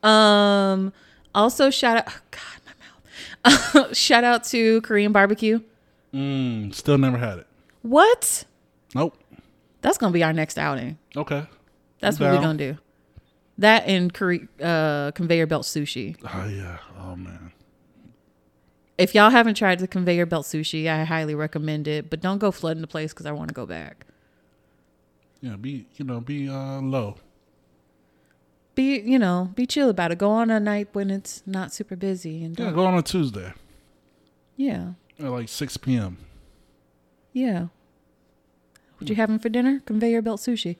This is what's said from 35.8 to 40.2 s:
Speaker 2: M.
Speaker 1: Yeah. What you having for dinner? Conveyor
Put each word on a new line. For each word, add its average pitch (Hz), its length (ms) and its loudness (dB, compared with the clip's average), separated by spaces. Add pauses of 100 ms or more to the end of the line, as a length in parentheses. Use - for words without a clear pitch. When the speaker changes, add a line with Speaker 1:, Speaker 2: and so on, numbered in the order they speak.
Speaker 2:
M. 95 220 -4 (1160)
Speaker 1:
Yeah. 208 340 -2 (1300)
What - 140 -12
you 214 40 -2
having 220 220 0
for 220 120 -4
dinner? 254 360 0
Conveyor 226 380 0